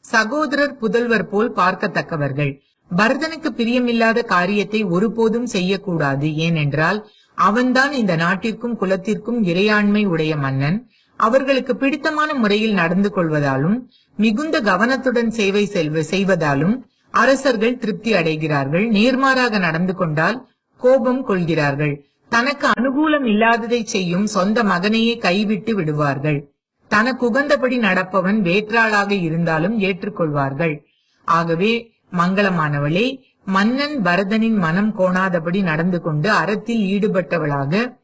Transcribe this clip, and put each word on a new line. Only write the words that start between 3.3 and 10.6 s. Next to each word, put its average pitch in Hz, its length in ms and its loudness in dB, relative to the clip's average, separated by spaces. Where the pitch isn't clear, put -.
பிரியமில்லாத 233 680 2
காரியத்தை 202 600 0
ஒருபோதும் 220 600 0
செய்யக்கூடாது. 170 920 -2
ஏனென்றால் 160 640 0
அவன்தான் 254 580 2
இந்த 208 240 0
நாட்டிற்கும் 196 640 -2
குலத்திற்கும் 208 600 -2
இறையாண்மை 208 640 2
உடைய 156 300 0
மன்னன். 139 420 0